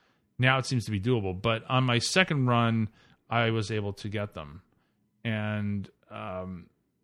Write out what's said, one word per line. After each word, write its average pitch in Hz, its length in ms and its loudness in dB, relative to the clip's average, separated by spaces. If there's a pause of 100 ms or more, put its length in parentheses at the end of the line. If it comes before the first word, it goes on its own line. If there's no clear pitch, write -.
(380)
now 131 200 4
it 131 80 -2
seems 117 200 0
to 107 60 -6
be 104 80 0
doable. 98 400 0
But 113 300 0
on 131 160 4
my 120 140 4
second 151 480 2
run, 113 420 4 (400)
I 113 220 2
was 110 200 -2
able 104 220 -2
to 107 160 -10
get 104 240 -6
them. 78 280 -12 (600)
And, 104 640 -2 (240)
um, 92 540 -10 (380)